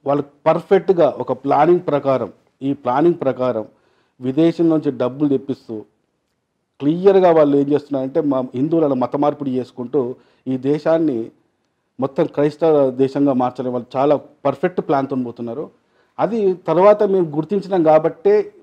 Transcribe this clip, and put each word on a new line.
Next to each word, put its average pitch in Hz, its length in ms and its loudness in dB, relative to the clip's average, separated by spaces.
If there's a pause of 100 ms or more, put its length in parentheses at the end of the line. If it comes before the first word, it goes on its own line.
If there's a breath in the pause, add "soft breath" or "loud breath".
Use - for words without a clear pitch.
వాళ్ళు 143 180 -2 (220)
పర్ఫెక్ట్గా 165 640 2
ఒక 123 240 -4
ప్లానింగ్ 143 540 2
ప్రకారం, 135 460 -2 (300)
ఈ 139 100 -2
ప్లానింగ్ 139 480 0
ప్రకారం 127 440 -2 (560)
విదేశం 165 480 0
నుంచి 151 220 0
డబ్బులు 127 380 -2
తెప్పిస్తూ 131 520 -6 (1000)
క్లియర్గా 180 520 4
వాళ్ళు 151 240 4
ఏం 143 160 0
చేస్తున్నారంటే, 139 480 -2
మా 135 240 0 (100)
హిందువులను 151 400 0
మత 127 220 -2
మార్పిడి 143 340 -2
చేసుకుంటూ 123 640 -4 (340 soft breath)
ఈ 131 80 -4
దేశాన్ని 147 720 -2 (680)
మొత్తం 139 260 -2
క్రైస్తవ 147 640 0
దేశంగా 135 420 0
మార్చడం 127 400 -4
వాళ్ళు 123 240 -8
చాలా 139 240 2 (240)
పర్ఫెక్ట్ 139 360 -4
ప్లాన్తో 139 360 -2 (100)
పోతున్నారు. 120 440 -10 (480)
అది 190 360 0
తర్వాత 190 480 4
మేము 185 340 0
గుర్తించినాం 180 460 -2
కాబట్టే 165 800 2